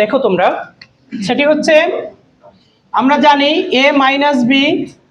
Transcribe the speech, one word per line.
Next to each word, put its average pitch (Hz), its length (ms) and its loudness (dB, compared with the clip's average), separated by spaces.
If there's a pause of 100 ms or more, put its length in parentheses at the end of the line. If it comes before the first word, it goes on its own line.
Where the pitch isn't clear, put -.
দেখো 311 160 0 (100)
তোমরা, 185 200 0 (800)
সেটি 254 240 -2
হচ্ছে 302 240 0 (1200)
আমরা 262 240 0 (100)
জানি 285 240 4 (320)
a - 20 4 (180)
minus 277 360 0 (120)
b - 20 2 (580)